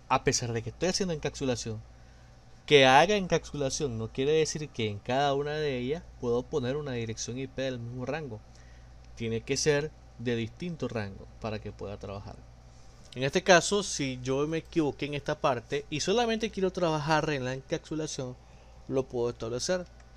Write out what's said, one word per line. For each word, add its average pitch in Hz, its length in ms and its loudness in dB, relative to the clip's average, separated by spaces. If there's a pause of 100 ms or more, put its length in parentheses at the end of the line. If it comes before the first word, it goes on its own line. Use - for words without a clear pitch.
a 131 160 2
pesar 123 280 0
de 117 120 -2
que 117 60 -8
estoy 165 180 -2
haciendo 185 260 0
encapsulación, 127 680 -4 (840)
que 139 200 10
haga 156 280 10
encapsulación 147 840 0
no 113 140 -4
quiere 135 200 0
decir 151 360 2
que 110 200 -2
en 104 100 -6
cada 139 360 2
una 143 180 0
de 151 260 -2
ellas 135 240 -2 (180)
puedo 120 220 2
poner 131 340 -2
una 147 180 -6
dirección 117 440 -6
I 135 80 -4
P 131 160 -6
del 131 160 -4
mismo 123 260 -8
rango. 131 360 -6 (720)
Tiene 113 280 -4
que 135 140 -2
ser 147 360 2 (260)
de 120 160 -2
distinto 123 540 -4
rango 101 400 -6 (120)
para 107 200 -4
que 104 100 -10
pueda 98 300 -10
trabajar. 101 340 -12 (800)
En 123 80 -6
este 143 200 2
caso, 196 400 6
si 131 400 -4
yo 135 240 0
me 160 120 -2
equivoqué 156 480 -2
en 147 80 -6
esta 147 260 -4
parte 139 480 -2
y 147 120 -4
solamente 226 500 0
quiero 190 200 -2
trabajar 156 600 2
en 135 140 -2
la 127 100 -2
encapsulación, 147 800 -6 (500)
lo 131 180 0
puedo 120 260 -2
establecer. 123 560 -4 (300)